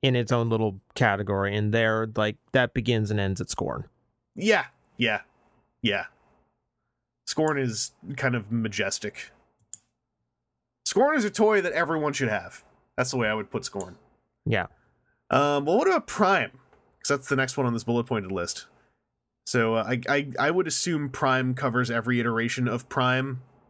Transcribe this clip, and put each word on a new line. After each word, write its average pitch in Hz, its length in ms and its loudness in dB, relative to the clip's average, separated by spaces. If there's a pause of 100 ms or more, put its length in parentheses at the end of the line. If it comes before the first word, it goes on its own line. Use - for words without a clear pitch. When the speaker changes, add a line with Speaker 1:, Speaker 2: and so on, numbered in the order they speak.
Speaker 1:
in 131 120 4
its 120 160 0
own 117 180 2
little 110 300 0 (140)
category, 101 600 0
and 107 180 0
there, 110 420 2
like, 107 220 0 (140)
that 123 240 2
begins 113 340 2
and 104 100 0
ends 98 220 -2
at - 80 -8
Scorn. - 360 -6 (500)
Speaker 2:
Yeah, 190 300 2 (320)
yeah, 110 240 0 (600)
yeah. 98 240 0 (1200)
Scorn 156 320 0
is 120 360 -4 (240)
kind 131 180 0
of 107 160 -6
majestic. 107 800 -4 (1500)
Scorn 285 320 4
is 226 80 2
a 208 60 -2
toy 214 300 4
that 175 120 -2
everyone 156 400 0
should 131 160 0
have. 90 340 -6 (340)
That's 127 120 0
the 135 80 -4
way 117 100 2
I 107 60 0
would 107 160 -6
put - 160 -6
Scorn. 90 320 -10 (480)
Speaker 1:
Yeah. 98 220 -2 (640)
Speaker 2:
Um, 143 340 2
well, 180 140 4
what 349 80 2
about 349 180 2
Prime? 185 460 2 (480)
'Cause - 100 -8
that's 139 200 0
the 143 60 4
next 131 220 0
one 135 80 2
on 120 80 2
this 113 100 -4
bullet 117 220 2
pointed 98 260 -2
list. 87 360 -4 (800)
So, 113 280 2
uh, 113 120 2
I, 120 200 -2
I, 143 200 0 (120)
I 147 120 2
would 175 160 0
assume 147 420 -2
Prime 127 460 0
covers 123 340 0
every 120 300 0
iteration 117 480 0
of 120 200 -4
Prime. 127 540 0 (280)